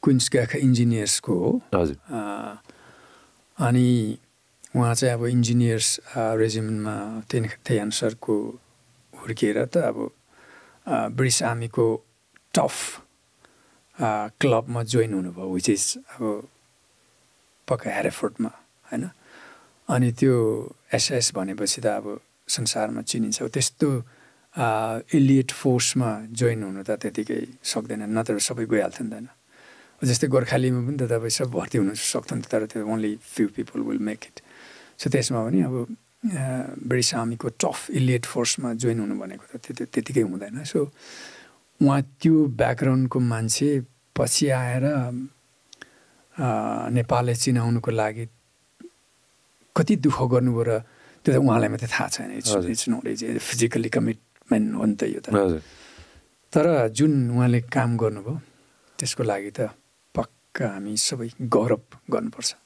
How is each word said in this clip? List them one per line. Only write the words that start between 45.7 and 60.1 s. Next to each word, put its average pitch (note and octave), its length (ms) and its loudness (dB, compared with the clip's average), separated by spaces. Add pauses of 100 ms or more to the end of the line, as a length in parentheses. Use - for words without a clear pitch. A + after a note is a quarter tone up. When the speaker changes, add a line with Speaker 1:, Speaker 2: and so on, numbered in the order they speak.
Speaker 1:
नेपाललाई A#2+ 460 2
चिनाउनुको A#2 560 0
लागि A2 380 -2 (1500)
कति F3+ 200 4
दुःख C3 260 2
गर्नुभयो B2 400 4
र A2+ 200 2 (420)
त्यो C3+ 100 6
त - 20 6
उहाँलाई A#2 320 6
मात्रै A2 240 -4
थाहा F#2+ 160 0
छैन। G#2 320 -8
It's, G#2 160 0
Speaker 2:
हजुर। F2 140 0
Speaker 1:
it's - 180 -2
not - 160 0
easy। A2+ 340 -4
Physically A#2 500 -2
कमिटमेन्ट A2 840 0
हो G#2+ 100 -2
नि G#2 100 4
त - 80 -4
यो - 180 -4
त। - 80 -12
Speaker 2:
हजुर। F#2+ 340 2 (880)
Speaker 1:
तर D3+ 360 4
जुन C3 420 2
उहाँले A#2+ 300 4
काम A#2+ 360 0
गर्नुभयो, A2 440 -2 (580)
त्यसको C3 240 -2
लागि G#2 280 -2
त - 100 -10 (540)